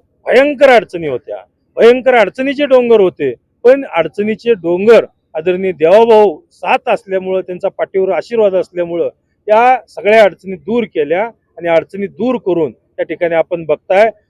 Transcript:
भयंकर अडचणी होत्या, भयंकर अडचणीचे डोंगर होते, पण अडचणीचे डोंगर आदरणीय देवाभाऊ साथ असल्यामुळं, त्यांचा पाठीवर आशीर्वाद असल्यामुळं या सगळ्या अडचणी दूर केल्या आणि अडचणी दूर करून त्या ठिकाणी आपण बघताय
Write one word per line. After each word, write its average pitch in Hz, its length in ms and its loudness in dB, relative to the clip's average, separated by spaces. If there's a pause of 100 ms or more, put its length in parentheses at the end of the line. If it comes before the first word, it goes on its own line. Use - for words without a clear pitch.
(260)
भयंकर 269 440 2
अडचणी 180 380 0
होत्या, 117 300 -8 (380)
भयंकर 247 400 2
अडचणीचे 262 500 -2
डोंगर 247 340 2
होते, 165 340 -2 (300)
पण 269 220 4 (100)
अडचणीचे 208 580 -2
डोंगर 180 520 2 (280)
आदरणीय 185 380 -4
देवाभाऊ 196 680 2 (120)
साथ 240 380 -4
असल्यामुळं, 190 520 -4
त्यांचा 185 280 -8
पाठीवर 190 420 -4
आशीर्वाद 196 440 -2
असल्यामुळं 170 540 -4 (380)
या 240 300 2 (120)
सगळ्या 208 340 2
अडचणी 185 320 -2
दूर 214 280 -6
केल्या 165 420 -4
आणि 175 420 -14
अडचणी 170 400 -2
दूर 226 300 -4
करून 165 340 -2
त्या - 340 -12
ठिकाणी 165 300 -6
आपण 165 300 -4
बघताय 190 460 0 (180)